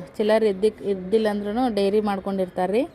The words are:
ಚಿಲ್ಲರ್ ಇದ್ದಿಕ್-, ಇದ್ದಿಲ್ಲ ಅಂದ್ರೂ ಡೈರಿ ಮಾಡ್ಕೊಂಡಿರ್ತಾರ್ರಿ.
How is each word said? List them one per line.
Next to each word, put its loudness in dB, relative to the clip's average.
ಚಿಲ್ಲರ್ 4
ಇದ್ದಿಕ್-, 0
ಇದ್ದಿಲ್ಲ 0
ಅಂದ್ರೂ -2
ಡೈರಿ 2
ಮಾಡ್ಕೊಂಡಿರ್ತಾರ್ರಿ. -2